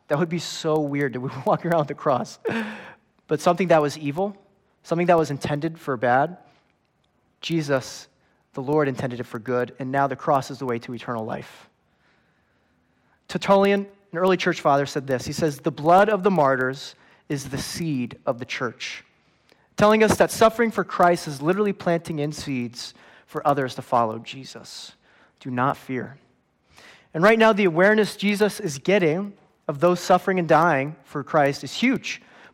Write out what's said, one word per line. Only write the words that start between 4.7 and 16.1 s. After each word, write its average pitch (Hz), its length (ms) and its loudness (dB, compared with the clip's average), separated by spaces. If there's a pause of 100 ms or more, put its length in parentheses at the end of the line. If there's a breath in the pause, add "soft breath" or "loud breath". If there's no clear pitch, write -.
something 170 240 -2
that 175 100 6
was 156 140 2
intended 147 480 -6
for 135 180 -6
bad, 127 400 2 (1040 soft breath)
Jesus, 143 680 -4 (460)
the 139 60 -10
Lord, 147 280 0
intended 123 320 -4
it 120 40 -10
for - 140 -10
good, 123 400 -4
and 131 120 -8
now 139 160 2
the 135 100 -6
cross 139 340 0
is 131 80 -12
the 139 80 -8
way 120 140 -2
to 127 120 -12
eternal 113 320 -8
life. - 460 -12 (1600)
Tertullian, 196 580 4 (240)
an 165 80 -8
early 185 180 4
church 175 240 -2
father, 143 240 2
said 135 220 -6
this. 127 180 -2
He 156 80 -8
says, 147 280 -2
"The 165 100 -4
blood 170 400 6